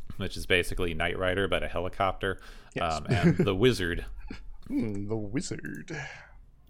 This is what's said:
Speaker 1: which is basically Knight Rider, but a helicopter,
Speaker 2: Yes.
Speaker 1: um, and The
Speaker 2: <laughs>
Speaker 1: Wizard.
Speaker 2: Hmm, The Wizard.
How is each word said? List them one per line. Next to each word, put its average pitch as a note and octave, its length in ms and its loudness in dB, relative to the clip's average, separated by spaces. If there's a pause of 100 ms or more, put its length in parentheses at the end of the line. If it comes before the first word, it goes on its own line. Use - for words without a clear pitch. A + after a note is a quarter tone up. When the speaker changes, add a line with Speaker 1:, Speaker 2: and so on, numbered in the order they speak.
(160)
Speaker 1:
which F#2+ 200 -4
is E2 100 -4
basically F2+ 480 4
Knight E2+ 240 0
Rider, F#2 280 2
but E2+ 160 2
a - 60 -2
helicopter, F#2 680 0 (360)
Speaker 2:
Yes. E2 220 2
Speaker 1:
um, D2+ 120 -6
and C#3 300 6
The G2+ 160 4
Speaker 2:
<laughs> - 20 0
Speaker 1:
Wizard. F#2 480 4 (600)
Speaker 2:
Hmm, G#2+ 420 -2
The A2 80 0
Wizard. - 800 -6 (720)